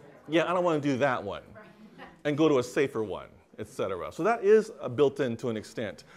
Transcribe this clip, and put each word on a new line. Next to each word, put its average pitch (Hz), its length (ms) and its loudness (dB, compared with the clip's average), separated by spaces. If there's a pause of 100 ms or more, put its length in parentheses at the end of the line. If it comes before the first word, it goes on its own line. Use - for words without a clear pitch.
(280)
"Yeah, 156 220 4
I - 20 0
don't 180 100 2
wanna 160 180 2
do 139 180 0
that 123 260 0
one," 87 180 -8 (840)
and 147 120 -2
go 160 140 4
to 139 80 4
a 120 40 2
safer 135 400 -2
one, 82 260 -8 (300)
et 107 80 -10
cetera. 92 460 -6
So 160 120 -8
that 220 200 -2
is, 214 340 4
uh, 139 120 -8
built 135 300 2
in 117 180 -2
to 127 100 -6
an 110 80 -4
extent. 104 480 -10 (120)